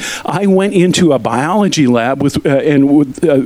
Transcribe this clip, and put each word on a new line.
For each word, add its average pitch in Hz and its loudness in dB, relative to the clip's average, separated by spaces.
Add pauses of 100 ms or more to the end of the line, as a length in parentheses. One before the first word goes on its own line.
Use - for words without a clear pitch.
(240)
I 185 -4
went 196 0
into 175 2
a 131 2
biology 147 0
lab 123 0
with, 143 -2
uh, 156 0
and 139 2
with, 147 0
uh, 139 2